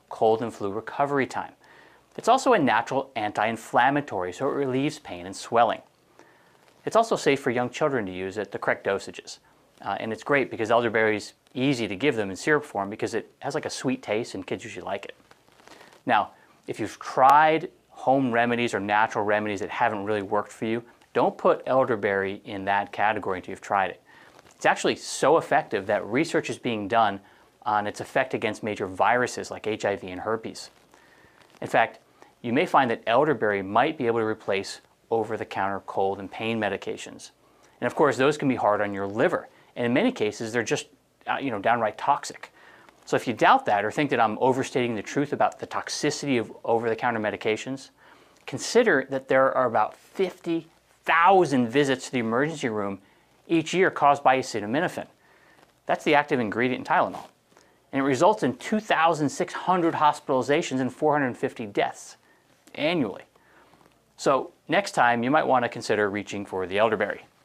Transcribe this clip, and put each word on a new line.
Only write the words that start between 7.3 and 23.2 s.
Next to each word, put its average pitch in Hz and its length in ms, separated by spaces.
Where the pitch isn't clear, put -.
for - 80
young 120 200
children 135 360
to 92 80
use 95 240
at 101 140
the 117 80
correct - 260
dosages. - 540
Uh, 98 180
and 110 140
it's 107 100
great 139 280
because 110 200
elderberry 110 460
is - 160
easy 127 340
to 98 100
give 127 180
them 104 140
in 95 60
syrup 147 280
form 98 260
because 107 240
it - 160
has, 143 160
like, 151 100
a 110 40
sweet 127 340
taste 110 320
and 98 120
kids 101 160
usually 101 220
like 95 200
it. - 100
Now, 107 240
if 120 120
you've 107 200
tried 156 680
home 135 420
remedies 120 420
or 107 60
natural 104 460
remedies 104 340
that 92 120
haven't 107 340
really 104 160
worked 104 300
for - 140
you, 113 180
don't 123 240
put - 280
elderberry 104 800
in 101 200
that 98 280
category 104 460